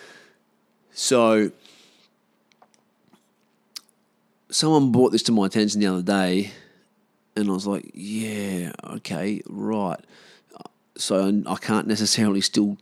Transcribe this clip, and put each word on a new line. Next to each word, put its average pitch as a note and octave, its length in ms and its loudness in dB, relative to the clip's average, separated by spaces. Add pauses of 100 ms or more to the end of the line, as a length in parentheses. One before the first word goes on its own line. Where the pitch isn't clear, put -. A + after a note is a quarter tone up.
(960)
So A2+ 580 2 (3000)
someone D3+ 420 4
brought B2 200 6
this A2 100 2
to A#2+ 100 0
my G#2 140 4
attention G#2 340 0
the G2+ 60 2
other F#2 160 -2
day, F#2+ 480 0 (840)
and G#2 140 -2
I F#2+ 40 0
was F#2+ 140 -4
like, G2+ 280 -4
"Yeah, G2+ 800 -6 (120)
okay, F#2+ 640 -6
right." G#2 520 -4 (960)
So F#2+ 300 0
I, G2+ 260 0
I - 40 -4
can't G#2+ 300 -2
necessarily G#2+ 560 2
still G2+ 400 0